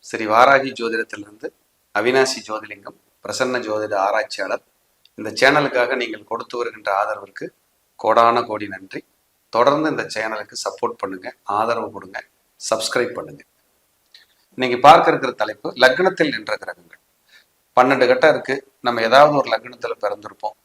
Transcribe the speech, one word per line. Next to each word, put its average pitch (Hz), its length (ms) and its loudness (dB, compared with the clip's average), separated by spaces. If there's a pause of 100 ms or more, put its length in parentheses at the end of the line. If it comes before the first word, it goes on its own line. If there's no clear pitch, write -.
ஸ்ரீ 113 240 -8
வாராகி 135 480 6
ஜோதிடத்திலிருந்து 110 680 -8 (480)
அவினாசி 123 520 0
ஜோதிலிங்கம், 107 500 -12 (280)
பிரசன்ன 123 420 -4
ஜோதிட 107 280 -4 (120)
ஆராய்ச்சியாளர். 104 560 -4 (560)
இந்த 110 120 -8 (100)
சேனலுக்காக 131 600 2
நீங்கள் 110 300 -8
கொடுத்து 120 300 -10
வருகின்ற 107 300 -8 (100)
ஆதரவிற்கு 104 460 -6 (540)
கோடான 117 480 4
கோடி 104 260 -8
நன்றி. 95 260 -14 (520)
தொடர்ந்து 143 400 2
இந்த 117 120 -6 (100)
சேனலுக்கு 110 500 -8
சப்போர்ட் - 380 -6
பண்ணுங்க, 98 280 -10 (280)
ஆதரவு 113 360 -2
கொடுங்க, 95 260 -16 (400)
சப்ஸ்கிரைப் - 580 -4
பண்ணுங்க. - 240 -16 (1160)
இன்னைக்கு 123 300 -2
பார்க்க 165 240 8
இருக்கிற 127 200 -2 (100)
தலைப்பு 107 300 -6 (120)
லக்னத்தில் 151 500 2
நின்ற 107 180 -8 (120)
கிரகங்கள். 87 380 -16 (720)
பன்னெண்டு 127 360 2
கட்டம் 139 220 4
இருக்கு. 131 240 -6 (300)
நம்ம 113 200 -2
ஏதாவது 147 340 6
ஒரு 117 140 -4
லக்னத்துல 117 480 -8
பிறந்திருப்போம். 104 600 -8